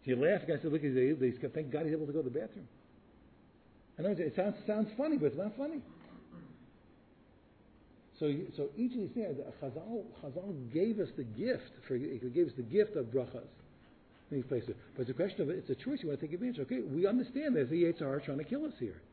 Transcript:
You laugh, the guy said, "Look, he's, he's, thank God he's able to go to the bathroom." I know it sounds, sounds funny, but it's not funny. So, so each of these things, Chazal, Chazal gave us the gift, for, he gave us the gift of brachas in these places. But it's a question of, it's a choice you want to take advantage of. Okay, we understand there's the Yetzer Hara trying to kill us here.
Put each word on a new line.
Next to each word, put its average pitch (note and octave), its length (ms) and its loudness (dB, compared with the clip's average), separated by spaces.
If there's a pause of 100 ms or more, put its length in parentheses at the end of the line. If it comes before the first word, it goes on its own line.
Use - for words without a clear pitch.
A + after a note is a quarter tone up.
You B2+ 80 4
laugh, E3+ 320 4
the D#3+ 80 2
guy - 60 -4
said, D#3+ 100 0
"Look, D3+ 100 2
he's, C#3 140 2
he's, B2+ 400 4 (180)
thank D3+ 160 -2
God D3 140 -2
he's D3+ 80 0
able D#3 160 0
to C#3+ 60 -4
go D#3 100 0
to B2+ 60 0
the C3 100 -2
bathroom." G3+ 280 -10 (1300)
I D#3 40 -2
know G3 140 4
it D#3+ 200 0
sounds, G3 180 2 (100)
sounds G#3+ 300 2
funny, D4+ 220 2
but D3+ 100 4
it's C3 100 2
not G#3 200 -4
funny. D4 240 -4 (2250)
So, D3 160 2 (220)
so C#3+ 220 -2
each B3 160 0
of B3 60 -2
these F3 140 -4
things, F#3 240 -2 (240)
Chazal, E3 440 -6 (180)
Chazal C#3+ 500 -6
gave G#3 260 4
us D#3 180 0
the C3+ 80 -4
gift, A2+ 460 -2 (160)
for, C3 80 0
he C3 240 -2 (140)
gave E3 140 6
us A#2+ 80 -6
the B2+ 80 -4
gift G3+ 320 4
of B2+ 120 0
brachas B2 440 -2 (800)
in D3 60 0
these B2 80 0
places. A#2+ 300 -2 (200)
But C3 60 -4
it's B2 80 -2
a C3 40 -2
question F#3 280 0
of, C#3+ 80 2
it's - 200 -4
a C3 60 2
choice C#4 260 -4
you E3+ 60 -4
want C#3 140 -2
to D#3 40 -4
take D3+ 80 -6
advantage A3 260 -2
of. B2+ 80 -2
Okay, B3+ 120 0
we D#3+ 260 2
understand B3+ 500 2
there's C3 140 4
the E3 140 6
Yetzer E3+ 160 4
Hara C#3+ 220 0
trying C#3 160 -2
to D3+ 80 -2
kill C#4+ 200 -2
us C#4+ 140 -4
here. F#2 220 -4 (120)